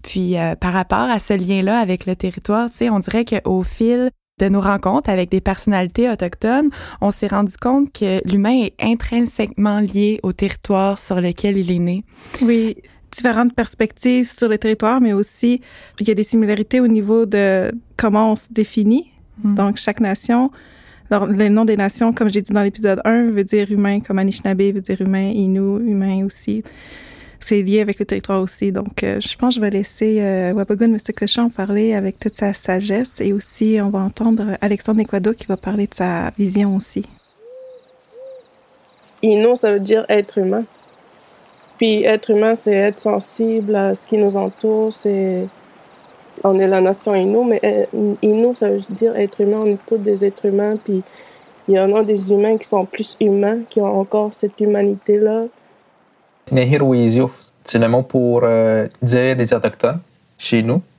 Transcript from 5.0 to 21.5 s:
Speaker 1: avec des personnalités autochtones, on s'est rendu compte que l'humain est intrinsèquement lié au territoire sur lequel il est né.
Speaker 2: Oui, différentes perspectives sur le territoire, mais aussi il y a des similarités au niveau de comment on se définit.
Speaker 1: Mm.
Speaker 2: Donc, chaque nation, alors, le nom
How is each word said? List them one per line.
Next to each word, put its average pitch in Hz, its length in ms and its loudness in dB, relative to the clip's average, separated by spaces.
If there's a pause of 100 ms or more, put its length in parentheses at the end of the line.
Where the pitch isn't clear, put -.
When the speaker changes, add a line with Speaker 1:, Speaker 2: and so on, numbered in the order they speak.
Speaker 1:
avec 185 220 0
des 190 100 0
personnalités 196 680 0
autochtones, 226 600 -2 (320)
on 202 80 2
s'est 208 180 -4
rendu 196 320 -2
compte 277 320 0
que 190 360 -2
l'humain 208 380 2
est - 140 -6
intrinsèquement 220 1000 0
lié 208 440 0
au 185 100 -2
territoire 196 680 -2
sur 180 200 -4
lequel 180 380 -2
il 180 140 -2
est 180 80 0
né. 175 240 -2 (400)
Speaker 2:
Oui, 226 320 2 (360)
différentes 240 440 0
perspectives 247 720 0
sur - 180 -2
le 214 120 0
territoire, 220 420 0
mais 226 120 2
aussi 240 480 0 (380)
il 208 80 0
y 220 40 2
a - 20 2
des 202 100 0
similarités 214 560 0
au 247 80 4
niveau 220 380 2
de 196 460 0 (260)
comment 220 340 2
on 214 40 2
se - 160 -12
définit. 220 560 0 (360)
Speaker 1:
Mm. 208 120 2
Speaker 2:
Donc, 202 220 0
chaque - 220 -4
nation, 233 520 0 (600)
alors, 202 140 2
le 208 240 2
nom 220 160 4